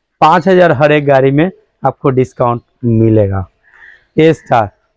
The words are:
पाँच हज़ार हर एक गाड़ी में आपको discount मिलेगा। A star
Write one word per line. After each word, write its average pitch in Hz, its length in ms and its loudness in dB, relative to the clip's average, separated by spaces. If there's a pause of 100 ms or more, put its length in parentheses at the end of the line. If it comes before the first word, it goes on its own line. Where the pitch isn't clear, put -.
(200)
पाँच 160 280 2
हज़ार 180 240 2
हर 147 200 0
एक 151 140 -2
गाड़ी 135 240 2
में 156 200 0 (320)
आपको 131 280 -4
discount 123 520 -4 (220)
मिलेगा। 107 640 0 (720)
A 160 140 2
star 117 380 -4 (260)